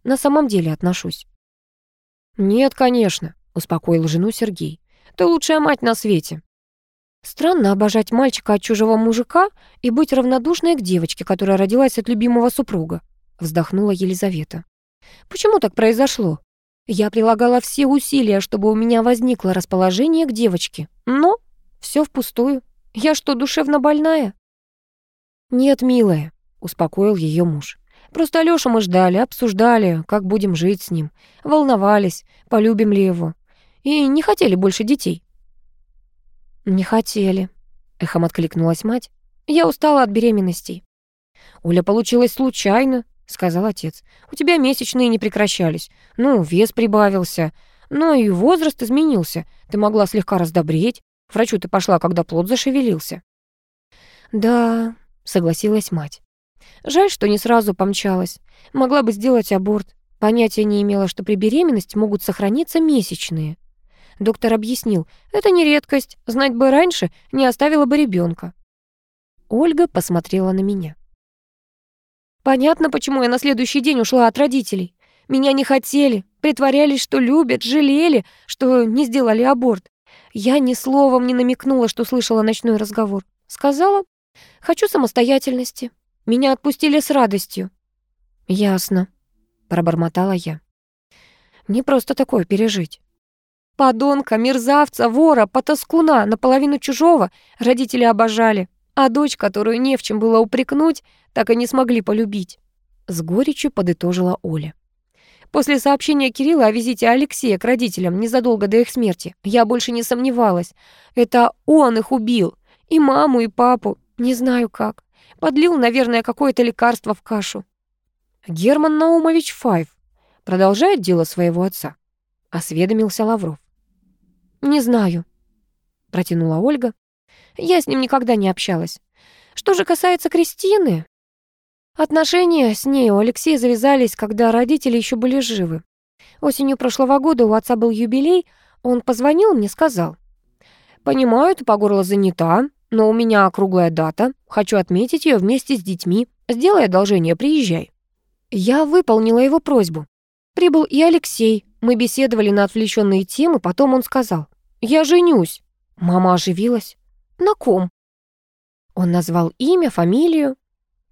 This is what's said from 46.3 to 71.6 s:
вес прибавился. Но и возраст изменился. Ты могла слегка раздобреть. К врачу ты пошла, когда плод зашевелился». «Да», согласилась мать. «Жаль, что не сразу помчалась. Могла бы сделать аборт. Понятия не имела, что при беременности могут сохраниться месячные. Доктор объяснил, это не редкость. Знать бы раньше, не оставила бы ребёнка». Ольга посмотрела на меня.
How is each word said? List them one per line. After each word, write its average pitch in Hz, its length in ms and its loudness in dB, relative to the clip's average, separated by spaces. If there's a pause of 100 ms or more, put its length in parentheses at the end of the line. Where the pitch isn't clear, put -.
вес 170 300 0
прибавился. 196 800 0 (380)
Но 311 240 0
и 226 160 2
возраст 294 520 0
изменился. 233 640 -2 (240)
Ты 202 80 -4
могла 208 280 2
слегка 196 320 -2
раздобреть. 165 640 -2 (260)
К - 80 -18
врачу 220 240 0
ты - 80 -10
пошла, 185 320 0
когда 175 240 0
плод 170 240 -2
зашевелился». 247 760 -2 (1080)
«Да», 226 640 0 (280)
согласилась 196 680 -2
мать. 151 300 -8 (640)
«Жаль, 370 240 2
что - 180 -4
не 208 100 2
сразу 226 360 0
помчалась. 190 640 -4 (320)
Могла 262 320 0
бы 220 80 0
сделать 220 400 0
аборт. 202 440 -2 (240)
Понятия 220 440 0
не 208 180 0
имела, 202 260 0
что 190 160 -10
при 208 120 -2
беременности 220 600 0
могут 208 260 -2
сохраниться 214 560 -2
месячные. 170 800 -2 (600)
Доктор 220 340 0
объяснил, 214 540 -2 (260)
это 415 160 0
не 349 160 4
редкость. 294 600 0
Знать 254 300 -2
бы 262 160 4
раньше, 320 400 2 (200)
не 269 140 0
оставила 294 400 2
бы 285 120 2
ребёнка». 175 560 -2 (960)
Ольга 320 380 2
посмотрела 185 640 -2
на 190 100 -2
меня. 190 340 -6 (1500)